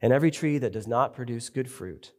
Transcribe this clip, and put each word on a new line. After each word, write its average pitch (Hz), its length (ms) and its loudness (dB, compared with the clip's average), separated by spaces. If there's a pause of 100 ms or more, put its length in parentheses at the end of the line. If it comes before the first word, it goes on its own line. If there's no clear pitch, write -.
and 113 120 4
every 147 180 6
tree 147 280 0
that 120 140 -2
does 104 140 -8
not 120 280 0
produce 120 360 -8
good 131 200 -4
fruit - 480 -14